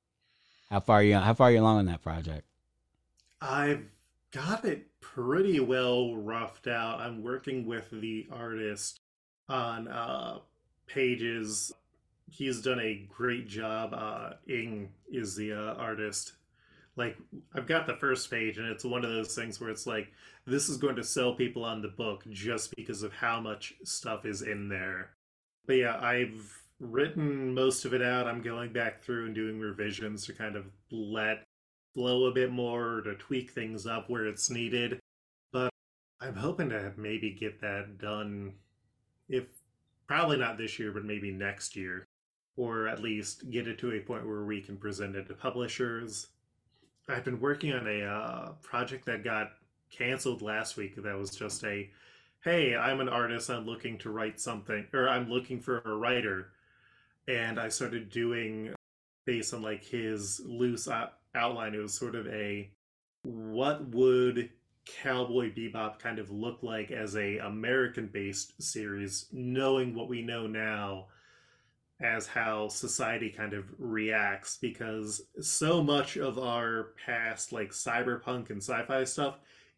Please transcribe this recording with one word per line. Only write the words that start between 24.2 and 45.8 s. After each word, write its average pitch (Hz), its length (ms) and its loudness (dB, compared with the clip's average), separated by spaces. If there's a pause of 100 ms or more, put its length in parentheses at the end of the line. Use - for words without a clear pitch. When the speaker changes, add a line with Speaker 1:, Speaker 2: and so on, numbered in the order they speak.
Speaker 2:
is 104 160 -4
in 101 280 -4
there. 92 420 -4 (560)
But 131 100 6
yeah, 120 240 4
I've 120 560 0 (220)
written 139 760 0
most 127 320 4
of 123 80 0
it 127 80 4
out. 123 260 2
I'm 120 140 -2
going 117 320 -4
back 113 260 0
through 117 280 -2
and 110 80 -4
doing 110 240 -2
revisions 104 680 -4
to 101 80 -8
kind 107 220 -6
of 98 100 -8 (240)
let 107 540 0 (500)
flow 123 320 4
a 127 80 4
bit 127 180 4
more, 120 500 0
to 107 140 -4
tweak 127 360 -4
things 110 340 -6
up 113 240 -4
where 117 160 0
it's 104 240 0
needed. 120 500 0 (540)
But 127 160 2 (500)
I'm 127 160 -8
hoping 147 340 0
to 101 280 -2
maybe 110 340 -2
get 104 300 -6
that 101 380 -6
done, 104 560 -6 (760)
if 127 160 -2 (600)
probably 151 300 4
not 117 200 0
this 113 220 -4
year, 107 120 -2
but 104 140 -6
maybe 101 260 -4
next 98 440 -4
year, 92 280 -6 (540)
or 113 300 0
at 110 140 -4
least 107 500 -4
get 117 160 -2
it 110 120 -6
to 120 120 -2
a 107 80 -2
point 117 260 -8
where 107 180 -4
we 104 160 -4
can 98 160 -12
present 101 400 -6
it 95 120 -8
to - 80 -10
publishers. 120 920 -4 (800)